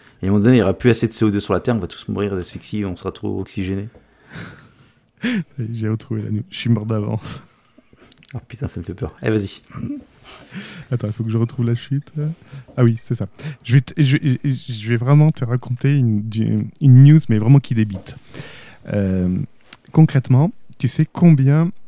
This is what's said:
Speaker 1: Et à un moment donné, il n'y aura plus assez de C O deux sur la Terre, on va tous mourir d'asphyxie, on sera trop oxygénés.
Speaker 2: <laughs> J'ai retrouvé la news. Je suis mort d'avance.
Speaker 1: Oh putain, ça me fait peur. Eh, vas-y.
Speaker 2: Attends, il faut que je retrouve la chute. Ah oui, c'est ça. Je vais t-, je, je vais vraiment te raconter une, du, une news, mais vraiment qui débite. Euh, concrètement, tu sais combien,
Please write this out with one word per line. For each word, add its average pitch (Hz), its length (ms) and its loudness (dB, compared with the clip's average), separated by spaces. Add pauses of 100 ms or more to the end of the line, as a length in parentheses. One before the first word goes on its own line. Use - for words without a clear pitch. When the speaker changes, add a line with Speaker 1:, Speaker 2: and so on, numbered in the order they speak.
(220)
Speaker 1:
Et 92 40 -4
à 95 40 0
un 101 40 2
moment 104 100 2
donné, 123 140 6
il - 20 4
n'y 101 40 4
aura 95 140 2
plus 123 120 2
assez 113 180 2
de 110 60 -8
C - 120 -4
O 107 60 2
deux 101 80 0
sur 101 140 -2
la 90 80 2
Terre, 120 140 -2
on 110 40 -4
va 87 80 -6
tous - 220 -16
mourir 98 260 -4
d'asphyxie, 101 500 -8
on 92 100 -6
sera 95 160 -8
trop 98 280 -8
oxygénés. 98 480 -6 (1400)
Speaker 2:
<laughs> - 0 - (500)
J'ai 110 160 -4
retrouvé 110 340 -6
la 104 60 -8
news. 107 200 -4
Je - 80 -14
suis - 120 -2
mort 107 160 0
d'avance. 110 540 -6 (920)
Speaker 1:
Oh 127 140 -10
putain, - 200 -10
ça - 120 -12
me 87 60 -10
fait 92 80 -10
peur. - 300 -10
Eh, 123 80 -4
vas-y. 101 300 -4 (1300)
Speaker 2:
Attends, 117 160 -4
il 107 60 -6
faut 113 100 -8
que 113 80 -6
je 113 60 0
retrouve 117 280 -2
la 117 100 0
chute. 135 360 -8 (680)
Ah 131 60 4
oui, 117 180 4
c'est - 140 -6
ça. 101 120 -6 (360)
Je 113 100 -2
vais 135 80 8
t-, - 200 -2
je, 139 160 2 (260)
je 120 460 -6
vais 120 60 2
vraiment 147 360 4
te - 120 -6
raconter 123 540 -2
une, 110 240 2
du, 110 460 -2 (120)
une 131 240 10
news, 151 160 10 (100)
mais 110 100 2
vraiment 135 200 6
qui - 160 -4
débite. 107 400 -4 (800)
Euh, 95 340 0 (640)
concrètement, 156 600 2 (260)
tu - 100 -2
sais 156 240 -2
combien, 156 600 4 (160)